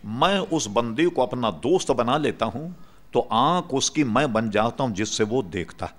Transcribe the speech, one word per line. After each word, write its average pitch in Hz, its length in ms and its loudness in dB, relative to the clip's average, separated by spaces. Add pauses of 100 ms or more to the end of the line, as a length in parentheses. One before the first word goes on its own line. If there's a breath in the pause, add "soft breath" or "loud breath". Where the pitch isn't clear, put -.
میں 156 360 2 (120)
اس 156 220 0
بندے 120 320 2
کو 165 180 2
اپنا 120 260 0 (140)
دوست 156 280 2
بنا 123 260 2
لیتا 135 280 -2
ہوں 143 240 -6 (420 soft breath)
تو 120 180 2
آنکھ 139 420 2
اس 131 200 0
کی 151 120 2
میں 127 240 2
بن 113 220 0
جاتا 113 340 0
ہوں 113 120 -2
جس 101 140 -2
سے - 140 0
وہ 117 180 0
دیکھتا 90 440 -6 (140)